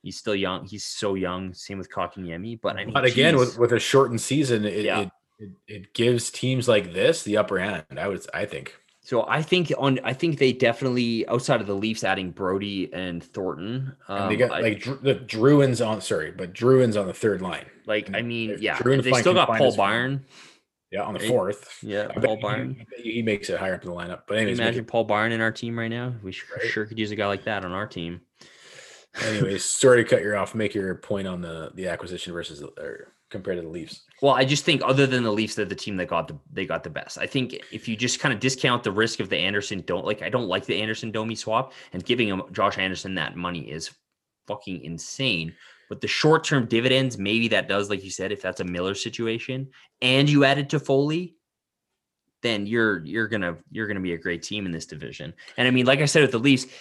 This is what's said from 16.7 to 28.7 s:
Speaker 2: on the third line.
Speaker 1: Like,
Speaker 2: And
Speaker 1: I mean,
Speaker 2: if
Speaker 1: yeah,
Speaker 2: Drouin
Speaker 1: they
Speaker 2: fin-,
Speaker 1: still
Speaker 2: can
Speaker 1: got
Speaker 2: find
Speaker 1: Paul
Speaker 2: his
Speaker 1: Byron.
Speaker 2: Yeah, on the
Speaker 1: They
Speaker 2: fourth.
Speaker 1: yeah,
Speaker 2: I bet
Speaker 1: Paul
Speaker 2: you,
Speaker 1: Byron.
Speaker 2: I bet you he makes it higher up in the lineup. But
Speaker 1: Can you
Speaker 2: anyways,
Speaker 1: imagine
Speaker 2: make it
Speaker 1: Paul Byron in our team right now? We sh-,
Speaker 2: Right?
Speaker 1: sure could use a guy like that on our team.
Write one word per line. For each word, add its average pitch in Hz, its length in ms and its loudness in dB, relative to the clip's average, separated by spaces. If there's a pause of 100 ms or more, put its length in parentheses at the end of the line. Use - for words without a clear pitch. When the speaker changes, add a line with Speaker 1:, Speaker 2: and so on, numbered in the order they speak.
Speaker 2:
on 98 100 0
the 90 60 -6
third 101 280 0
line. 87 240 -6 (200)
Speaker 1:
Like, 107 220 -2
Speaker 2:
And 98 100 -4
Speaker 1:
I 113 40 -2
mean, 117 280 -4
Speaker 2:
if 101 120 -6
Speaker 1:
yeah, 95 140 0
Speaker 2:
Drouin 131 260 4
Speaker 1:
they 127 100 2
Speaker 2:
fin-, 123 100 6
Speaker 1:
still 175 100 6
Speaker 2:
can 175 40 6
Speaker 1:
got 170 120 6
Speaker 2:
find 113 120 2
Speaker 1:
Paul 135 80 8
Speaker 2:
his 107 100 4
Speaker 1:
Byron. 120 480 2 (680)
Speaker 2:
Yeah, 98 120 -4
on 107 100 -6
the 92 80 -6
Speaker 1:
They 107 80 -2
Speaker 2:
fourth. 101 520 0
Speaker 1:
yeah, 104 280 -4
Speaker 2:
I - 60 -8
bet - 100 0
Speaker 1:
Paul 110 100 4
Speaker 2:
you, - 60 -10
Speaker 1:
Byron. 127 400 -4
Speaker 2:
I - 20 -18
bet 120 220 -16
you 113 80 -6
he 117 80 -2
makes 107 280 0
it 92 80 -2
higher 95 180 -2
up - 100 -12
in 90 40 -8
the 87 60 -8
lineup. 87 320 -10
But - 0 -
Speaker 1:
Can 104 80 -2
you 110 60 2
Speaker 2:
anyways, 101 180 0
Speaker 1:
imagine 117 220 2
Speaker 2:
make 113 80 -10
it - 20 -8
Speaker 1:
Paul 113 140 2
Byron 107 260 2
in 113 80 -2
our 113 140 2
team 117 260 -6
right 113 80 -4
now? 120 340 -6
We 95 120 -10
sh-, - 180 -14
Speaker 2:
Right? - 180 -4
Speaker 1:
sure 107 160 -2
could 110 140 -10
use 107 120 -2
a 104 40 -6
guy 101 120 0
like 98 180 -2
that 101 180 -2
on 90 80 -6
our 92 160 -4
team. 85 320 -8 (1080)